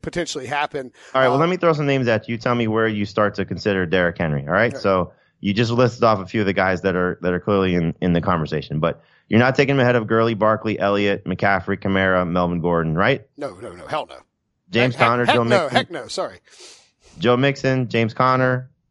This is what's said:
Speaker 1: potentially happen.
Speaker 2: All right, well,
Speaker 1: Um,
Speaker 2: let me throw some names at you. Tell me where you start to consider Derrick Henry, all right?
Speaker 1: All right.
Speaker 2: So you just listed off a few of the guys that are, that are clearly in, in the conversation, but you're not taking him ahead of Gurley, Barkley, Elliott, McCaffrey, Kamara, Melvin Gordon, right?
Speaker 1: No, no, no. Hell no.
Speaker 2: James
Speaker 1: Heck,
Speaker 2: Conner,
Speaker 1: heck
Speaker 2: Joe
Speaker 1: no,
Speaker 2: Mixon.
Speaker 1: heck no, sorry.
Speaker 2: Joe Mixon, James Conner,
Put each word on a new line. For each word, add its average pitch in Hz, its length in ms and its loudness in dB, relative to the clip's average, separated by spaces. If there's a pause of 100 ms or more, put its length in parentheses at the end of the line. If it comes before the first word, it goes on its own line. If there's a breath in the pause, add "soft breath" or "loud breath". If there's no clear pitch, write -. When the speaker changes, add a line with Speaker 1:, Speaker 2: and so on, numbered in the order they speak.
Speaker 1:
potentially 151 460 -6
happen. 143 440 -6 (240 loud breath)
Speaker 2:
All 131 60 4
right, 131 60 6
well, 127 80 2
Speaker 1:
Um, 139 40 2
Speaker 2:
let 165 100 2
me 185 80 -2
throw 175 160 2
some 147 140 -2
names 135 220 2
at 110 180 0
you. 117 100 -4
Tell 123 160 -2
me 120 140 0
where 110 200 2
you 104 180 -2
start 104 300 0
to 95 100 -4
consider 95 400 -2
Derrick 85 320 0
Henry, 76 240 -2
all 71 120 -4
right? 110 200 2
Speaker 1:
All - 0 -
right. 135 100 -12
Speaker 2:
So 92 300 0 (260 soft breath)
you 101 140 -2
just 113 180 0
listed 120 320 2
off 110 160 4
a 95 60 -8
few 107 160 -2
of 101 40 -2
the 98 80 0
guys 92 280 0
that 92 140 0
are, 90 260 -2
that 90 120 -2
are 90 60 -2
clearly 95 360 0
in, 82 260 -2
in 90 120 0
the 85 80 2
conversation, 78 600 -4
but 80 200 -2 (280 soft breath)
you're 104 100 4
not 123 160 4
taking 139 200 2
him 135 40 2
ahead 123 160 4
of 110 120 -2
Gurley, 113 280 2
Barkley, 107 420 0
Elliott, 101 460 0
McCaffrey, 95 580 -2
Kamara, 95 480 0
Melvin 87 300 0
Gordon, 82 360 -2
right? 110 300 0 (120)
Speaker 1:
No, 135 180 -12
no, 101 180 -16
no. 87 140 -18
Hell 143 200 -6
no. 67 100 -20 (520)
Speaker 2:
James 120 260 0
Speaker 1:
Heck, 120 120 2
Speaker 2:
Conner, 120 180 2
Speaker 1:
heck - 100 4
Speaker 2:
Joe 120 100 2
Speaker 1:
no, 190 180 4
Speaker 2:
Mixon. - 140 -4
Speaker 1:
heck - 140 -2
no, 135 180 -12
sorry. 156 300 -8 (800 loud breath)
Speaker 2:
Joe 123 160 4
Mixon, 131 540 0
James 117 240 0
Conner, 127 560 0 (220)